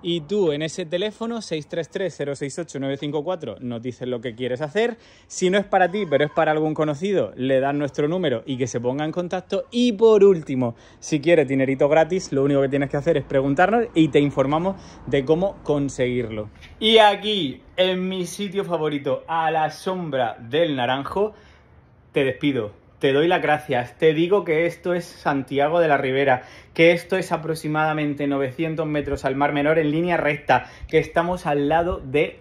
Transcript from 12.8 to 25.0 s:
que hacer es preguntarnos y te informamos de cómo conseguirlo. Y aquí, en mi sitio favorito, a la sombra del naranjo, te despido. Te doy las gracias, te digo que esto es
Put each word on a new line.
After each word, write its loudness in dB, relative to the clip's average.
que -2
hacer 0
es -2
preguntarnos 2
y 6
te 4
informamos 0
de 0
cómo 0
conseguirlo. -4
Y 4
aquí, 2
en 0
mi -4
sitio -6
favorito, -4
a 0
la 0
sombra -4
del -2
naranjo, -2
te 0
despido. -4
Te 2
doy 2
las 2
gracias, -2
te 4
digo 2
que 0
esto -4
es -4